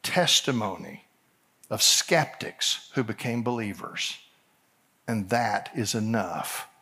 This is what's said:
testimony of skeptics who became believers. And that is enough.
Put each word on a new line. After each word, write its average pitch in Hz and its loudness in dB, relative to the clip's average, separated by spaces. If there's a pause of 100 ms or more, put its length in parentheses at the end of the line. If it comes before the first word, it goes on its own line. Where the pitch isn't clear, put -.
testimony 117 0 (640)
of 104 0
skeptics - 2
who 135 2
became 117 -2
believers. 110 -4 (920)
And 107 -2
that 107 0
is 107 -2
enough. 107 -2 (140)